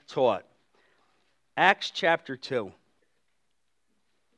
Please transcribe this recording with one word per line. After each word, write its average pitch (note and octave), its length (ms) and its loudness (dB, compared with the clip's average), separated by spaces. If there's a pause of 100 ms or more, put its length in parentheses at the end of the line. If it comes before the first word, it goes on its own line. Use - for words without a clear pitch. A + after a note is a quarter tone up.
taught? A#2+ 360 0 (1120)
Acts F#3 340 2
chapter E3 460 -2
two. A2+ 360 -6 (1700)